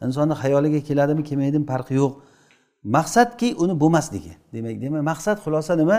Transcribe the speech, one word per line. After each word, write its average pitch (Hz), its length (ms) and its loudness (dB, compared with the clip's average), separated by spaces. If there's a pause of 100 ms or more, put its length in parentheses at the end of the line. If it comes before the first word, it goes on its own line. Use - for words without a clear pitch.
Insonni 147 320 0
xayoliga 143 500 2
keladimi, 147 400 0
kelmaydimi, 143 420 -2
farqi 131 280 -4
yo'q. 139 200 2 (720)
Maqsadki, 233 720 2
uni 180 220 2
bo'lmasligi. 139 540 0 (200)
Demak, 113 280 -8
demak, 147 220 -4
maqsad, 165 360 -2
xulosa 156 360 -2
nima? 165 240 4